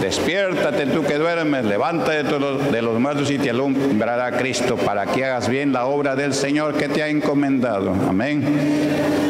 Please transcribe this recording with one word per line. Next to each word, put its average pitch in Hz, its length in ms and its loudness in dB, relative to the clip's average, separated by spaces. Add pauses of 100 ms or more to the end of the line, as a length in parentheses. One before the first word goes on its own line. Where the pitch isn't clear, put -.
Despiértate 156 840 0
tú 156 160 0
que 147 160 0
duermes, 156 440 0
levántate 151 600 0
de 143 160 0
los, 139 300 0
de 117 120 0
los 117 180 0
muertos 143 320 0
y 139 60 0
te 131 140 0
alumbrará 123 800 0
Cristo 123 440 0
para 101 300 0
que 127 180 -2
hagas 123 240 0
bien 139 240 0
la 123 140 0
obra 139 300 0
del 139 180 0
Señor 143 400 0
que 143 160 0
te 151 140 0
ha 151 40 -2
encomendado. 135 840 0 (160)
Amén. 139 340 0 (880)